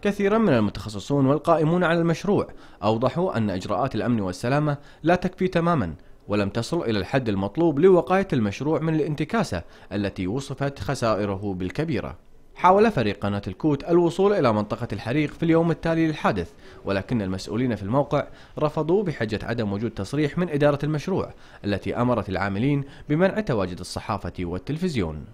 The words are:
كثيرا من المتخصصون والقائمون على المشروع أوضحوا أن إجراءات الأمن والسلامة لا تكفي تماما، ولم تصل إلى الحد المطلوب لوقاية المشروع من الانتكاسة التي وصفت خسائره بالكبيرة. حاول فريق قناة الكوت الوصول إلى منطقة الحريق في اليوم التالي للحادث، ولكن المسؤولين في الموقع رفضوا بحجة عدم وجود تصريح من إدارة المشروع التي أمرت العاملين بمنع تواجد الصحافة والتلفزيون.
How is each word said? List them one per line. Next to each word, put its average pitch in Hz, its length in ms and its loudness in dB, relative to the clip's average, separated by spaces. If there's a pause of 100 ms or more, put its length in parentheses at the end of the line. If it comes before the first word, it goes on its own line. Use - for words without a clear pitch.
كثيرا 202 360 2
من 208 160 6
المتخصصون 107 720 0
والقائمون 156 580 4
على 170 160 2
المشروع 165 480 2 (360)
أوضحوا 208 540 0
أن 107 120 0
إجراءات 98 460 -2
الأمن 110 260 2
والسلامة 139 560 0 (260)
لا 170 120 4
تكفي 180 320 -2
تماما، 165 460 0 (340)
ولم 101 220 0
تصل 117 320 -2
إلى 107 180 0
الحد 117 300 -2
المطلوب 135 500 0
لوقاية 185 540 4
المشروع 131 460 0
من 160 160 0
الانتكاسة 151 680 -2 (320)
التي 98 340 -2
وصفت 139 520 -6
خسائره 104 760 -2
بالكبيرة. 92 640 -4 (400)
حاول 208 360 6
فريق 104 280 0
قناة 101 280 -2
الكوت 139 360 0
الوصول 175 500 4
إلى 127 200 4
منطقة 107 400 -2
الحريق 135 400 -2
في - 100 -6
اليوم 165 280 4
التالي 165 360 0
للحادث، 147 440 -2 (340)
ولكن 98 360 0
المسؤولين 104 540 -2
في 95 80 -8
الموقع 135 440 0 (320)
رفضوا 156 440 0
بحجة 110 400 -4
عدم 110 300 -4
وجود 107 180 -4
تصريح 143 460 -2
من 175 120 0
إدارة 147 340 2
المشروع 151 460 -2 (360)
التي 98 300 -2
أمرت 117 340 0
العاملين 101 540 0 (260)
بمنع 180 300 2
تواجد 95 400 -2
الصحافة 95 600 -6
والتلفزيون. 92 960 -4